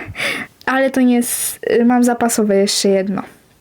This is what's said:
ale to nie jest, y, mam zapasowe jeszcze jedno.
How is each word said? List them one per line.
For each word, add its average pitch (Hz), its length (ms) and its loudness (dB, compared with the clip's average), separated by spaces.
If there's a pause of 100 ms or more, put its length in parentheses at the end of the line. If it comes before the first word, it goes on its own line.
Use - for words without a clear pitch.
(680)
ale 262 240 0
to 262 100 0
nie 247 140 4
jest, - 560 -4
y, 240 140 2
mam 247 200 4
zapasowe 233 520 0
jeszcze 202 320 0
jedno. 190 340 0 (380)